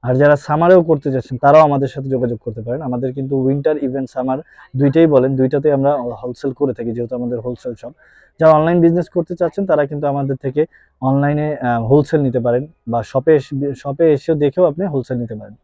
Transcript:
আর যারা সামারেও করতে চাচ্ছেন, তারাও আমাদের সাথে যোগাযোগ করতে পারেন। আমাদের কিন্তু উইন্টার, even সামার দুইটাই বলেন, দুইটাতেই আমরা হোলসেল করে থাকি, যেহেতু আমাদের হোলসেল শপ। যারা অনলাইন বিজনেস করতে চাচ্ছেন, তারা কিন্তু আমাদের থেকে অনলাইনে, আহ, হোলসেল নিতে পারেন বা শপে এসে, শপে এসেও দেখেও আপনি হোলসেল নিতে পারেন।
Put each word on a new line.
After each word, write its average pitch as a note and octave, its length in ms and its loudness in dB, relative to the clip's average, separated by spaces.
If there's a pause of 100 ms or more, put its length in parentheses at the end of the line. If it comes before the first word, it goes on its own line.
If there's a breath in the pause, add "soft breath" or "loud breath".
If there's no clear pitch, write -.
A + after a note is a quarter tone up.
আর B2+ 120 -2
যারা C#3+ 220 4
সামারেও E3+ 460 4
করতে D3+ 300 0
চাচ্ছেন, B2+ 260 -6
তারাও D3 240 6
আমাদের C#3 260 2
সাথে C3+ 200 -10
যোগাযোগ B2 300 -2
করতে A2+ 240 -10
পারেন। B2 200 -6
আমাদের B2+ 300 -4
কিন্তু C3+ 240 -6
উইন্টার, C#3 400 0
even C3+ 300 -4
সামার C3 320 -4 (380 soft breath)
দুইটাই C#3+ 300 4
বলেন, C3+ 300 4
দুইটাতেই C#3 360 0
আমরা C#3 200 2 (280)
হোলসেল B2 320 -8
করে C3 220 -2
থাকি, A#2 180 -6
যেহেতু A#2+ 240 -6
আমাদের A#2+ 240 -6
হোলসেল B2 340 -10
শপ। A#2+ 180 -16 (480 soft breath)
যারা D#3+ 120 6
অনলাইন E3 280 4
বিজনেস E3+ 280 2
করতে F3 280 -6
চাচ্ছেন, F3+ 300 -4
তারা D3 200 0
কিন্তু D3 200 -6
আমাদের C#3 300 -2
থেকে C#3+ 300 -2 (340 soft breath)
অনলাইনে, C#3+ 560 0
আহ, A#2+ 320 -2
হোলসেল D3 320 2
নিতে B2+ 200 0
পারেন B2 260 0 (220)
বা A2+ 140 -2
শপে C#3 320 0
এসে, C#3 400 -4
শপে C#3+ 380 0
এসেও D3+ 220 0
দেখেও D3 300 0
আপনি E3 220 -2
হোলসেল C3 320 -4
নিতে A2+ 160 -8
পারেন। G#2 300 -16